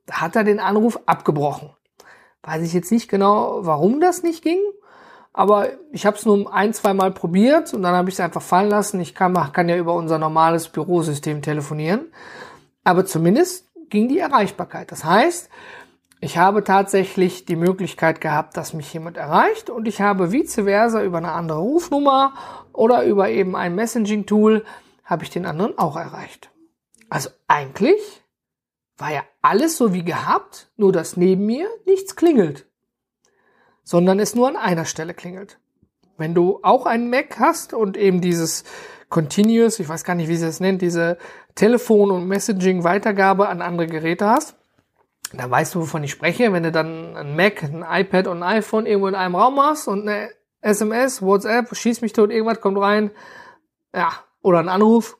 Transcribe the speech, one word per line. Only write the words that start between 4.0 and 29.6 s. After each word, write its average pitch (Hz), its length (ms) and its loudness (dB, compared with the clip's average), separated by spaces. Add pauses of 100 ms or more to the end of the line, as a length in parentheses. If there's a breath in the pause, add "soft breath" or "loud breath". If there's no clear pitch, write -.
das 359 220 2
nicht 330 200 -4
ging, 349 180 0 (760 soft breath)
aber 202 340 4 (240)
ich 202 140 -2
hab's 208 180 -2
nur 202 260 2
ein, 202 220 2
zwei 196 220 0
Mal 190 160 2
probiert 220 640 2
und 202 80 -4
dann 175 120 2
hab 180 140 2
ich's 185 120 -6
einfach 165 200 -4
fallen 196 300 2
lassen. 196 300 -2
Ich - 140 -8
kann, 185 200 0 (180)
kann 175 160 0
ja 175 80 2
über 170 160 -2
unser 165 240 -2
normales 160 540 2
Bürosystem 151 720 -2
telefonieren. 156 640 -4 (800 loud breath)
Aber 185 200 4
zumindest 196 640 0 (220)
ging 214 180 2
die 320 120 0
Erreichbarkeit. 190 720 -4
Das 165 140 -14
heißt, 233 460 2 (680 loud breath)
ich 165 200 -8
habe 202 260 4
tatsächlich 190 800 0
die 170 120 -4
Möglichkeit 170 640 0
gehabt, 156 340 -4
dass 156 160 -10
mich 156 200 -12
jemand 165 260 -12
erreicht 208 500 0
und 220 180 -6
ich 208 140 -6
habe 190 320 0
vice 320 220 -2 (100)
versa 214 380 2
über 180 160 -2
eine 165 140 -6
andere 160 260 -4
Rufnummer 277 720 0 (400 loud breath)
oder 240 320 2
über 208 240 2
eben 196 260 -2
ein 175 200 -4
Messaging-Tool 214 880 0 (400 loud breath)
habe 165 200 -6
ich - 60 -14
den 175 140 -8
anderen 185 340 -4
auch 156 160 -2
erreicht. - 560 -14 (600)
Also 147 180 -6 (200)
eigentlich 170 760 0 (760)
war 147 160 -8
ja 143 120 -6 (180)
alles 220 340 2